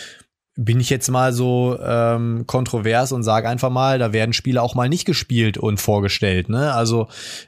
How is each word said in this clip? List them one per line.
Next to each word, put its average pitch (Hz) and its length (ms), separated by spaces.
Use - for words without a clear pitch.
bin 117 240
ich 123 100
jetzt 131 180
mal 127 240
so, 123 480
ähm, 117 680
kontrovers 120 640
und 123 100
sag 110 240
einfach 123 240
mal, 131 280
da 117 140
werden 110 220
Spiele 123 260
auch 120 140
mal 123 160
nicht 175 160
gespielt 117 500
und 104 220
vorgestellt, 98 720
ne? 135 240
Also, 117 340